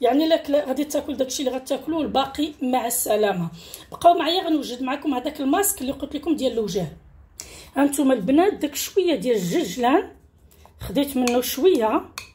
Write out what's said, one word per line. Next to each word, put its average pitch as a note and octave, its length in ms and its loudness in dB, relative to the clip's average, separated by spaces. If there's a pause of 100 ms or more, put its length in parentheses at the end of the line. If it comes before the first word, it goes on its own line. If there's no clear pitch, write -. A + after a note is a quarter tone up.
يعني C4 240 4
الا D#4+ 100 4
كلا D4 300 0
غادي C4 180 -2
تاكل D4 340 -4
داكشي C4 260 -2
اللي B3 120 -2
غتاكلو، C4+ 460 -4
الباقي C4 600 -2
مع B3+ 260 0
السلامه. G3+ 640 0 (420)
بقاو F4 260 6
معايا، E4+ 260 2
غنوجد C4+ 400 -2
معكم C#4 300 -4
هذاك C#4+ 280 -4
الماسك C#4 400 0
اللي B3+ 100 -4
قلت C#4+ 240 -8
لكم D4+ 200 0
ديال A#3+ 160 0
الوجه. G3+ 360 -2 (880)
هانتوما C#4 380 4
البنات، C4+ 400 4
داك D4 220 -6
شويه F4 400 0
ديال A#3 200 0
الججلان B3 760 0 (680)
خديت F#3 380 -2
منه B3 240 2
شويه. C4 600 2 (340)